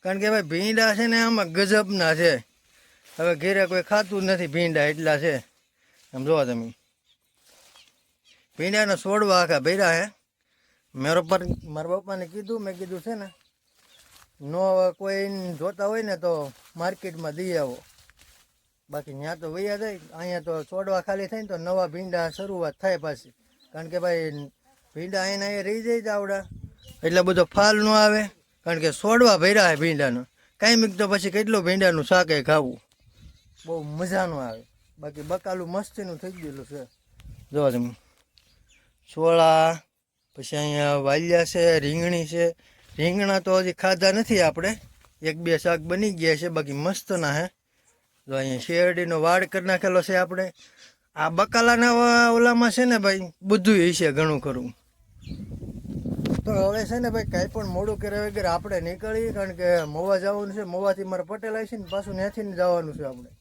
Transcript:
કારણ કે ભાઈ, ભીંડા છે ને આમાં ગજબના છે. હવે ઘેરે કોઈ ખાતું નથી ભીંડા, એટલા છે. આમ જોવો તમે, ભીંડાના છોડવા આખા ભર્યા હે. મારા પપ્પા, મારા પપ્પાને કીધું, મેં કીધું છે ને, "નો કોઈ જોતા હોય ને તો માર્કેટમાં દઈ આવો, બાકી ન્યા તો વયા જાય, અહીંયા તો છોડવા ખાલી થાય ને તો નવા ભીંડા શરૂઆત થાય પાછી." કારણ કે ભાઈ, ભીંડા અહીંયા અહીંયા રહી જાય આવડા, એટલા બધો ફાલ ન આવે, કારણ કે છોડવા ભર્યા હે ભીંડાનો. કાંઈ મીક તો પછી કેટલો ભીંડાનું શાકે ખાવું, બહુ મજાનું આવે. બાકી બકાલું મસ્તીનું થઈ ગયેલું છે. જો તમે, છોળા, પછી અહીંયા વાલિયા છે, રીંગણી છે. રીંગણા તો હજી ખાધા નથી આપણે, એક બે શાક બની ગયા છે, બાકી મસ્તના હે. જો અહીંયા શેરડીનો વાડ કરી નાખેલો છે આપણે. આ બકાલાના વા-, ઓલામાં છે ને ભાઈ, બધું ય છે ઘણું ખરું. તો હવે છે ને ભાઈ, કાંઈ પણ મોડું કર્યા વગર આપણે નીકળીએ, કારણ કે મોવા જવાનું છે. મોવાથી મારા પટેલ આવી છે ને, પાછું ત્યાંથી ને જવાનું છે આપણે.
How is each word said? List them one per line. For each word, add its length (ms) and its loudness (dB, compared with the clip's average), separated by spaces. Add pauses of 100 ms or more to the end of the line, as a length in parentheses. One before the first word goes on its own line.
કારણ 160 -4
કે 100 0
ભાઈ, 120 2
ભીંડા 540 0
છે 120 0
ને 140 4
આમાં 300 2
ગજબના 640 2
છે. 300 2 (760)
હવે 160 2
ઘેરે 300 2
કોઈ 160 0
ખાતું 420 0
નથી 240 0
ભીંડા, 360 0
એટલા 340 0
છે. 200 0 (760)
આમ 120 -8
જોવો 200 2
તમે, 280 -6 (1800)
ભીંડાના 380 2
છોડવા 460 4
આખા 180 2
ભર્યા 320 2
હે. 160 0 (880)
મારા 260 0
પપ્પા, 160 0 (260)
મારા 340 -6
પપ્પાને 300 -8
કીધું, 340 -10
મેં 160 -10
કીધું 240 -10
છે 140 -8
ને, 140 -14 (1120)
"નો 500 2
કોઈ 360 -4 (320)
જોતા 260 -4
હોય 160 -2
ને 160 -4
તો 340 -2 (240)
માર્કેટમાં 600 -8
દઈ 180 -6
આવો, 300 -4 (1040)
બાકી 240 -12
ન્યા 220 -10
તો 160 -12
વયા 260 -6
જાય, 220 -8 (140)
અહીંયા 260 -8
તો 240 -6
છોડવા 380 -4
ખાલી 260 -6
થાય 140 -8
ને 60 -12
તો 100 -8
નવા 300 -2
ભીંડા 420 -4
શરૂઆત 520 -6
થાય 160 0
પાછી." 360 -10 (400)
કારણ 160 -12
કે 100 -4
ભાઈ, 320 -2 (640)
ભીંડા 260 -4
અહીંયા 260 -4
અહીંયા 140 -4
રહી 200 -4
જાય 200 -2
આવડા, 440 -4 (580)
એટલા 180 4
બધો 220 4
ફાલ 340 4
ન 100 2
આવે, 360 6 (400)
કારણ 160 -2
કે 120 0
છોડવા 460 6
ભર્યા 320 6
હે 60 4
ભીંડાનો. 500 0 (340)
કાંઈ 160 4
મીક 220 2
તો 100 2
પછી 240 0
કેટલો 300 2
ભીંડાનું 440 2
શાકે 380 4
ખાવું, 360 2 (840)
બહુ 180 -8
મજાનું 600 -4
આવે. 220 -10 (340)
બાકી 220 -14
બકાલું 500 -6
મસ્તીનું 460 -10
થઈ 140 -12
ગયેલું 340 -14
છે. 200 -14 (680)
જો 200 2
તમે, 240 -2 (1200)
છોળા, 600 6 (580)
પછી 220 -8
અહીંયા 380 0
વાલિયા 500 2
છે, 340 4
રીંગણી 480 -2
છે. 280 0 (420)
રીંગણા 420 0
તો 200 2
હજી 140 -2
ખાધા 380 2
નથી 300 2
આપણે, 380 0 (420)
એક 160 -4
બે 200 0
શાક 220 0
બની 320 -2
ગયા 240 2
છે, 140 -4
બાકી 240 -4
મસ્તના 600 -2
હે. 160 -2 (800)
જો 80 -6
અહીંયા 240 -2
શેરડીનો 600 0
વાડ 240 4
કરી 200 -6
નાખેલો 360 2
છે 140 -2
આપણે. 380 -2 (600)
આ 140 0
બકાલાના 640 4
વા-, 360 6
ઓલામાં 420 4
છે 140 2
ને 120 4
ભાઈ, 220 2 (220)
બધું 360 4
ય 160 4
છે 180 2
ઘણું 300 0
ખરું. 320 -6 (1700)
તો 60 -2
હવે 340 0
છે 140 -4
ને 100 0
ભાઈ, 140 -2
કાંઈ 240 -2
પણ 200 -6
મોડું 320 -4
કર્યા 220 -4
વગર 240 -4
આપણે 360 -2
નીકળીએ, 500 -4
કારણ 240 -6
કે 280 2
મોવા 340 0
જવાનું 360 -4
છે. 100 -6
મોવાથી 400 -2
મારા 200 -6
પટેલ 320 -8
આવી 100 -6
છે 120 -12
ને, 120 -12
પાછું 260 -6
ત્યાંથી 280 -4
ને 120 -8
જવાનું 420 0
છે 60 -10
આપણે. 260 -12 (120)